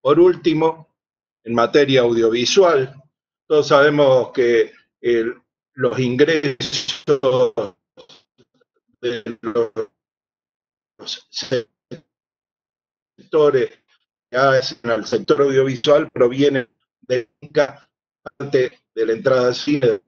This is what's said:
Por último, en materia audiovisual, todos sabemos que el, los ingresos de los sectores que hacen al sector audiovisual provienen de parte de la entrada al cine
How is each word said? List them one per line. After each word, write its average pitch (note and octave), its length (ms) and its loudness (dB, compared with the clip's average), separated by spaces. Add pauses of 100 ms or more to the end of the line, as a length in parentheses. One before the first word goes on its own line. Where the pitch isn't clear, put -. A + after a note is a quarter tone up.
Por D3 180 2
último, D#3+ 760 0 (500)
en A2+ 100 -8
materia C3 460 2
audiovisual, A#2+ 920 2 (520)
todos D3 220 0
sabemos C#3+ 640 4
que A#2+ 400 0 (300)
el, A#2 320 -2 (400)
los B2+ 240 -4
ingresos B2+ 1800 -2 (1300)
de A#2+ 200 -6 (200)
los A2+ 340 -12 (3500)
sectores C#3+ 520 0 (600)
que B2 60 -6
hacen C3 520 0
al A2 160 -4
sector C3 380 -2
audiovisual C3+ 680 0
provienen C3 560 0 (320)
de B2 280 -6 (240)
parte - 1300 -4 (160)
de A2+ 120 -2
la A2+ 60 -2
entrada B2 360 0
al A#2+ 80 -4
cine C3 520 -2